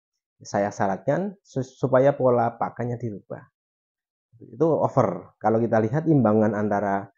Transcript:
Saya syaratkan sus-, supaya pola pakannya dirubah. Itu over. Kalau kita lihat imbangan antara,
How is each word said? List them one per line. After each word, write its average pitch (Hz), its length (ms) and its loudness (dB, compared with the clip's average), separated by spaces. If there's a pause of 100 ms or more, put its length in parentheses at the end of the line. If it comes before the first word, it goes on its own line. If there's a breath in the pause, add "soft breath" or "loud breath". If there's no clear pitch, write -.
(440)
Saya 104 260 -2
syaratkan 135 720 -4
sus-, - 360 -8
supaya 131 360 2
pola 120 400 2
pakannya 120 440 -6
dirubah. 107 440 -10 (1000)
Itu 139 420 0
over. 98 560 -2
Kalau 110 240 0
kita 110 160 0
lihat 143 320 -2
imbangan 110 480 4
antara, 101 480 -2 (120)